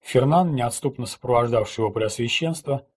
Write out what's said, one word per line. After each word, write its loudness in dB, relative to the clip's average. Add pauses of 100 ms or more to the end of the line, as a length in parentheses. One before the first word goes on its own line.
Фернан, 2
неотступно -4
сопровождавший 0
его 0
преосвященство -2 (100)